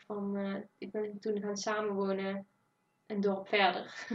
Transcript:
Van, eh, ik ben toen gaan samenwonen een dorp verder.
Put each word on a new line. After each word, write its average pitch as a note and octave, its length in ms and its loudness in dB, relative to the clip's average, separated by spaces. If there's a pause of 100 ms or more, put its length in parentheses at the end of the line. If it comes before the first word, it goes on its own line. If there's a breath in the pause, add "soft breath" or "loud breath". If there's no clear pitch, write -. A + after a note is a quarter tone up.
Van, G3+ 320 -4
eh, G3 180 -2 (220)
ik G3+ 140 -8
ben G#3 280 -4
toen G#3 220 -2
gaan G3+ 160 -2
samenwonen G3 920 0 (580)
een G3+ 160 -2
dorp G3 260 2
verder. - 680 4